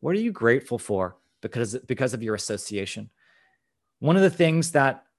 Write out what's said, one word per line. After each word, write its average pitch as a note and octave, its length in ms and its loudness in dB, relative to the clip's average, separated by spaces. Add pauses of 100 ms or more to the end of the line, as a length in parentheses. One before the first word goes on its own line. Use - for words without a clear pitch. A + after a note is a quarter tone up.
What D#3 140 -2
are G#3 60 0
you A#3 100 -2
grateful A#2+ 480 0
for F#2+ 380 -4 (240)
because, A#2 360 -6 (100)
because B2+ 280 -2
of A2+ 80 -8
your A2 140 -4
association? G2+ 720 -8 (880)
One D3+ 160 2
of F#3+ 80 4
the F#3+ 80 6
things D#3+ 420 2
that C3+ 320 2 (140)